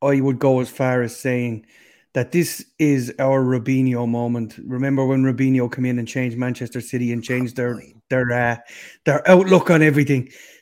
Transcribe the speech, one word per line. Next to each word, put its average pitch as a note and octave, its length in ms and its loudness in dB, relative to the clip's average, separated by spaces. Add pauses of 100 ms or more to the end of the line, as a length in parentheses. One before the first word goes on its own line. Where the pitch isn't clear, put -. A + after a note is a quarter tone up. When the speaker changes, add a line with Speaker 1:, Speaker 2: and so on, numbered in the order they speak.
Speaker 1:
I C#3 180 2
would C3 180 0
go C3 220 2
as B2 100 -4
far B2+ 320 -2
as A#2 160 -6
saying B2 480 -4 (480)
that B2 200 -4
this - 320 -2 (120)
is C#3 420 0
our C3+ 220 2
Robinho B2+ 640 0
moment. A#2 600 -4
Remember C3+ 400 -2
when C3 180 2
Robinho C3 500 0
came B2+ 120 -4
in B2 120 -2
and A#2 120 -6
changed B2 280 -4
Manchester B2 440 -6
City A#2+ 320 -4
and A#2 100 -6
changed B2+ 320 -4
their, B2 200 -4
Speaker 2:
Right. - 200 -18 (140)
Speaker 1:
their, B2+ 240 0
uh, A#2+ 240 0 (480)
their C#3+ 240 2
outlook F#3 400 6
on D#3+ 120 6
everything? C#3+ 480 2 (320)